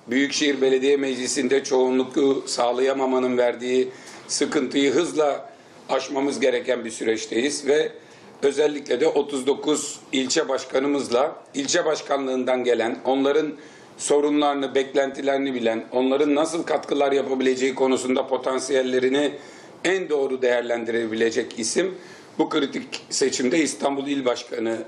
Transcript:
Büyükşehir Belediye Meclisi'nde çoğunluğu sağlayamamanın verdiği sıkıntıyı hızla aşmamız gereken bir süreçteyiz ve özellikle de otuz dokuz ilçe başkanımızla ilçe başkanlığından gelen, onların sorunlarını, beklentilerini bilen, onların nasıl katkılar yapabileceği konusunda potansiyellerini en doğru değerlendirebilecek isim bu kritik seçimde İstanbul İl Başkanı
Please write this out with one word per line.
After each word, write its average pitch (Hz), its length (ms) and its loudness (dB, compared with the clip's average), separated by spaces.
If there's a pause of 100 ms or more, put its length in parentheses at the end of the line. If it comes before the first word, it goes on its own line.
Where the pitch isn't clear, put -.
Büyükşehir 139 540 0
Belediye 131 360 4
Meclisi'nde 131 680 0
çoğunluğu 131 840 2
sağlayamamanın 127 920 0
verdiği 123 500 2 (400)
sıkıntıyı 139 640 0
hızla 143 580 0 (380)
aşmamız 135 520 -2
gereken 120 440 0
bir 113 60 -6
süreçteyiz 113 760 -2
ve 151 260 2 (500)
özellikle 143 580 0
de 156 80 4
otuz 139 380 -2
dokuz - 540 0 (120)
ilçe 135 360 0
başkanımızla 135 880 0 (180)
ilçe 143 300 0
başkanlığından 131 800 0
gelen, 117 400 2
onların 139 480 2 (440)
sorunlarını, 143 800 2
beklentilerini 135 800 0
bilen, 113 380 0
onların 135 420 2
nasıl 160 280 0
katkılar 143 500 0
yapabileceği 131 640 2
konusunda 131 520 2
potansiyellerini 131 1080 0 (520)
en 180 240 0
doğru 135 340 0
değerlendirebilecek 117 1160 0
isim 180 360 -2 (440)
bu 151 100 2
kritik - 640 -4
seçimde 135 480 0
İstanbul 139 480 -2
İl 139 180 -4
Başkanı 113 520 -2 (120)